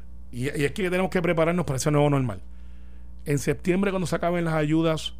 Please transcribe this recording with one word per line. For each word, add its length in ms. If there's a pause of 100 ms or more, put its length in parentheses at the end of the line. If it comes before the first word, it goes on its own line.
(300)
Y, 140
y 200
es 80
que 180
tenemos 200
que 120
prepararnos 440
para 120
ese 120
nuevo 200
normal. 300 (840)
En 140
septiembre, 520
cuando 160
se 100
acaben 280
las 100
ayudas 640